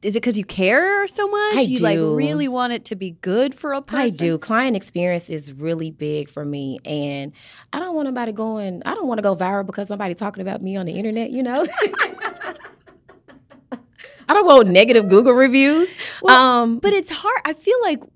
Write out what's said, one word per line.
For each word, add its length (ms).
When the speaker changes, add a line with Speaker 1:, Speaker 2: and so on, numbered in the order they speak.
Speaker 1:
Is 160
it 40
'cause 160
you 60
care 640
so 220
much? 260
Speaker 2:
I 60
Speaker 1:
You, 180
like, 180
Speaker 2:
do. 160
Speaker 1:
really 360
want 240
it 180
to 60
be 140
good 340
for 160
a 60
Speaker 2:
I 20
Speaker 1:
person? 380
Speaker 2:
do. 200
Client 380
experience 540
is 240
really 380
big 380
for 140
me, 400
and 480
I 80
don't 160
want 140
nobody 240
going, 520
I 100
don't 120
wanna 140
go 120
viral 320
because 220
somebody 260
talking 280
about 200
me 140
on 120
the 40
internet, 400
you 100
know? 300
<laughs> 40
I 40
don't 120
want 240
negative 400
Google 240
reviews. 560
Speaker 1:
Well, 140
Speaker 2:
Um, 160
Speaker 1:
but 140
it's 160
hard. 360
I 80
feel 300
like 180